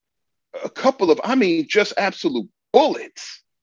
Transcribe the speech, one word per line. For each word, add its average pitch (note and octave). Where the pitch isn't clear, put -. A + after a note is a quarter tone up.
a F3+
couple A#3+
of, -
I A#3+
mean, F3
just G3+
absolute F3
bullets. -